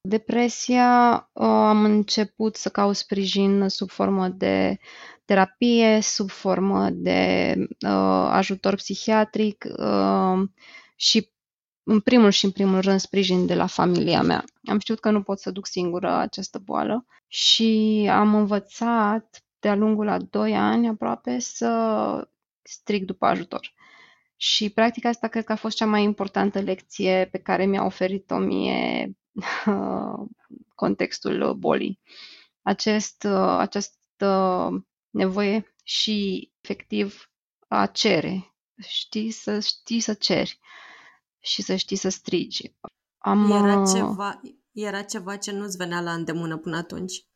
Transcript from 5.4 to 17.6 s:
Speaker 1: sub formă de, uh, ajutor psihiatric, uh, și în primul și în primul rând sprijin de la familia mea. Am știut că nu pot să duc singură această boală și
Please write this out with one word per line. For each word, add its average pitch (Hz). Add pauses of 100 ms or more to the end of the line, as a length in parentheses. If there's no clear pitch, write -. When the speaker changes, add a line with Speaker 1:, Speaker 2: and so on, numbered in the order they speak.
Speaker 1:
sub 202
formă 190
de, 180 (320)
uh, 95
ajutor -
psihiatric, 214 (120)
uh, 196 (480)
și - (520)
în 214
primul 233
și -
în 190
primul 190
rând 190
sprijin 180
de 175
la 175
familia 170
mea. - (200)
Am 214
știut 220
că 214
nu 208
pot 196
să -
duc 196
singură 180
această 190
boală 214 (220)
și 214